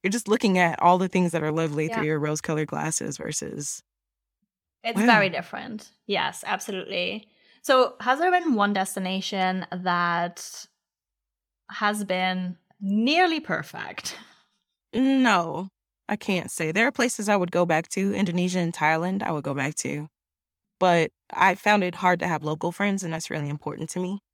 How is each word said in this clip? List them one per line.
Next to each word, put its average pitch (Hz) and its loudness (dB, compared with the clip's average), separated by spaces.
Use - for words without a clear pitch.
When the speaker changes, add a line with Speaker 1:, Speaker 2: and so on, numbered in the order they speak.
Speaker 1:
you're 196 0
just 226 -4
looking 202 4
at 175 2
all 180 6
the 185 0
things 180 2
that 160 0
are 156 0
lovely 156 -2
Speaker 2:
Yeah. - -4
Speaker 1:
through 151 -2
your 156 0
rose-colored 151 -2
glasses 151 -4
versus - -8
Speaker 2:
It's 226 -2
Speaker 1:
Wow. 220 4
Speaker 2:
very 214 6
different. - -8
Yes, 180 -4
absolutely. 190 -6
So 262 4
has 262 2
there 359 4
been 339 4
one 202 2
destination 185 -2
that 175 -2
has 208 -2
been 185 -2
nearly 294 2
perfect? - -8
Speaker 1:
No, 214 2
I 208 0
can't - -2
say. 160 -4
There 220 2
are 277 0
places 233 0
I 208 4
would 180 0
go 175 2
back 165 2
to. 196 -2
Indonesia 180 0
and 170 0
Thailand, 165 0
I - -2
would 143 -4
go 143 -4
back 139 -4
to. 147 -6
But 170 4
I 185 4
found 208 2
it 175 -6
hard 180 2
to 175 -2
have 151 -2
local 156 -4
friends, 196 -2
and 165 -6
that's 160 -8
really 151 -4
important 147 -6
to 180 -6
me. 190 -4